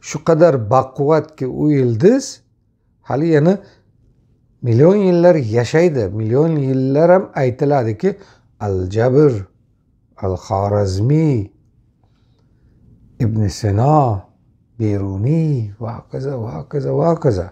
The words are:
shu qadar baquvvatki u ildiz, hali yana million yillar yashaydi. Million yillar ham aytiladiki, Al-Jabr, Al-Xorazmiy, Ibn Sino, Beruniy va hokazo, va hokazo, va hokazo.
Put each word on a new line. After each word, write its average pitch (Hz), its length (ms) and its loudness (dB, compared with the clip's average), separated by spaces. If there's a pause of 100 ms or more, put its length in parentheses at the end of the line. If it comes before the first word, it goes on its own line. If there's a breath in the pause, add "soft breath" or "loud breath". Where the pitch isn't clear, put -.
shu - 220 -12
qadar 156 460 2
baquvvatki 143 760 -2
u 151 240 -2
ildiz, 139 680 2 (600)
hali 147 260 -4
yana 165 320 2 (1000 soft breath)
million 135 340 4
yillar 175 400 4
yashaydi. 123 760 0
Million 117 460 0
yillar 135 540 0
ham 190 260 2
aytiladiki, 139 800 -2 (420 loud breath)
Al-Jabr, 110 760 0 (840)
Al-Xorazmiy, 101 1300 -2 (1700)
Ibn 110 280 0
Sino, 117 760 0 (580)
Beruniy 107 1000 -2
va 113 180 -10
hokazo, 135 460 -10
va 113 160 -10
hokazo, 139 380 -6
va 156 160 0
hokazo. 101 380 -2